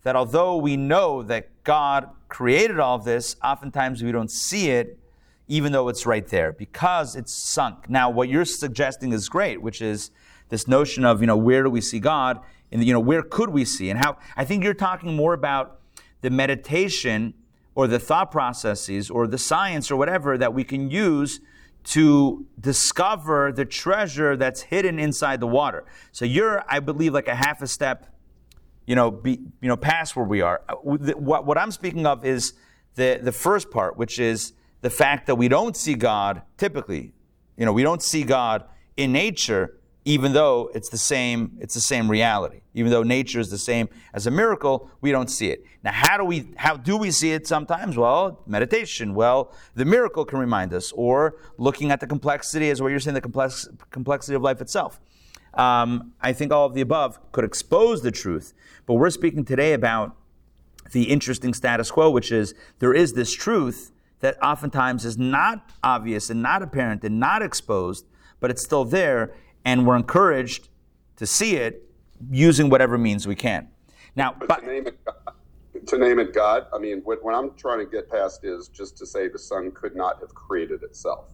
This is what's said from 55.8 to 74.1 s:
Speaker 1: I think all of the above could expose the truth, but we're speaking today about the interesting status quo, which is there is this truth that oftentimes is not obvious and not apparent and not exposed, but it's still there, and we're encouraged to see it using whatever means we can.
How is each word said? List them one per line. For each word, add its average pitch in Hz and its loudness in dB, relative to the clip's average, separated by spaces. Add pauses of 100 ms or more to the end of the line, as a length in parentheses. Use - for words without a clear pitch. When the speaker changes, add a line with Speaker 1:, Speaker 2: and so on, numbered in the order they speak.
Speaker 1:
I 127 0
think 147 -2
all 147 4
of 127 -6
the 135 0
above 135 0 (120)
could 127 0
expose 185 2
the 120 0
truth, - -6 (320)
but 120 0
we're 131 6
speaking 156 -2
today 139 2
about 113 -2 (760)
the 120 2
interesting 127 0
status 117 0
quo, 160 4
which 123 0
is 107 0 (240)
there 123 4
is 151 4
this 117 -2
truth 165 -2 (280)
that 135 0
oftentimes 127 0
is 117 -6
not 139 0 (140)
obvious 113 -2
and 113 -2
not 165 0
apparent 123 -2
and 107 -2
not 185 2
exposed, 98 -4 (360)
but 127 0
it's 123 -4
still 143 0
there, 131 0 (280)
and 127 4
we're 123 6
encouraged 131 2 (460)
to 107 -6
see 214 0
it 113 -4 (440)
using 147 6
whatever 127 6
means 104 0
we 101 -2
can. 101 -4 (480)